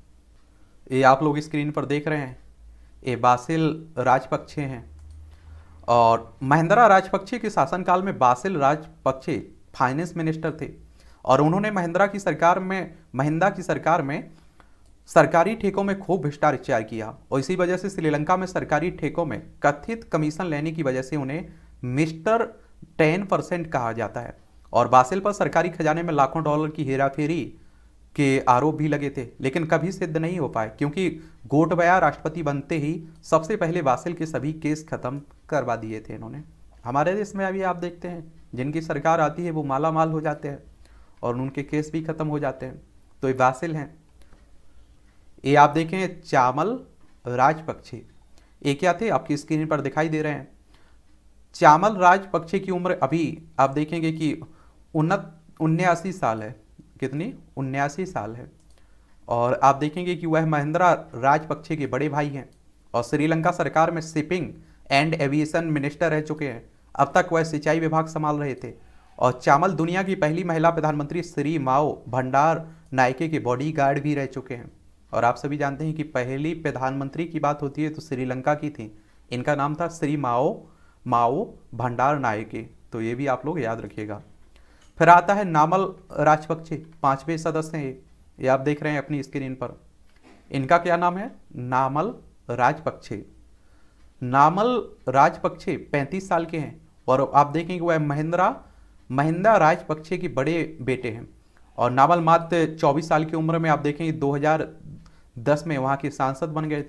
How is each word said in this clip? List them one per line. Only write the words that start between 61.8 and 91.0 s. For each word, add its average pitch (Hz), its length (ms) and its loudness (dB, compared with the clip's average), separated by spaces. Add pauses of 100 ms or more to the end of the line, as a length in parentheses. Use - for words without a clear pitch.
बड़े 127 220 -2
भाई 147 180 -2
हैं 135 220 -12 (440)
और 120 100 0
श्रीलंका 160 480 0
सरकार 165 400 0
में 165 100 -4
शिपिंग 151 480 -4 (360)
and 156 360 2
एविएशन 151 440 0
मिनिस्टर 147 460 -2
रह 156 100 0
चुके 151 260 -6
हैं। 117 220 -12 (260)
अब 139 220 2
तक 180 160 2
वह 165 100 2
सिंचाई 156 360 -2
विभाग 160 280 0
संभाल 151 300 -2
रहे 143 180 -4
थे। 117 180 -12 (460)
और 123 240 2
चामल 160 280 4
दुनिया 175 320 -2
की 190 120 -2
पहली 156 280 0
महिला 165 260 2
प्रधानमंत्री 156 540 -2
श्री 151 360 -4
माओ 135 500 0
भंडार 135 640 0 (220)
नायके 131 340 2
के 156 120 -2
बॉडीगार्ड 143 600 0
भी 143 160 -2
रह 139 100 -2
चुके 131 280 -10
हैं। 117 180 -14 (420)
और 113 120 2
आप 123 100 4
सभी 147 220 -6
जानते 139 280 -4
हैं 156 80 -2
कि 156 100 -4
पहली 139 500 -4
प्रधानमंत्री 139 720 -4
की 160 140 -8
बात 147 220 0
होती 147 220 -4
है 151 60 -2
तो 156 120 -10
श्रीलंका 131 520 -2
की 147 160 -4
थी, 107 280 -12 (340)
इनका 123 240 -2
नाम 143 200 -2
था 170 120 -2
श्री 151 300 -4
माओ, 135 480 0 (420)
माओ 123 460 2 (220)
भंडार 123 440 0
नायके। 110 420 -4
तो - 400 -12
ये 113 140 -4
भी 139 120 -4
आप 127 180 -2
लोग 160 140 -4
याद 113 220 -4
रखिएगा। 104 400 -10 (760)
फिर 170 120 6
आता 180 240 8
है 208 100 0
नामल 175 500 2 (260)
राजपक्षे, 156 640 0 (180)
पांचवें 165 340 -2
सदस्य 160 400 -4
हैं 143 80 -6
ये, 131 160 -10 (380)
ये 127 80 -4
आप 131 120 4
देख 147 240 -2
रहे 151 100 -2
हैं 147 60 -2
अपनी 139 240 -4
स्क्रीन 131 320 -8
पर। - 260 -10 (680)
इनका 135 260 4
क्या 175 200 0
नाम 175 200 0